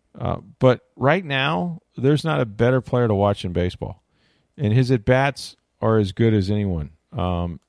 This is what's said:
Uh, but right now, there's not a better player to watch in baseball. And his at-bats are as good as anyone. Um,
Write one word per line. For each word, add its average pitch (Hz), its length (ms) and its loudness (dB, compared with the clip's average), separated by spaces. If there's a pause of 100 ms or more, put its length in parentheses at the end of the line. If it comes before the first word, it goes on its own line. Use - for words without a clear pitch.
(180)
Uh, - 200 -4 (200)
but 127 220 4 (160)
right 160 300 0
now, 160 520 -4 (200)
there's 139 260 0
not 151 160 -2
a 127 60 0
better 120 340 0
player 123 260 -2
to 110 80 2
watch 101 300 0
in 90 80 -6
baseball. 90 500 -6 (540)
And 107 160 0
his 123 180 4
at-bats 131 680 0 (260)
are 110 160 4
as 98 140 0
good 113 200 2
as 101 180 0
anyone. 92 420 -4 (200)
Um, 87 560 -4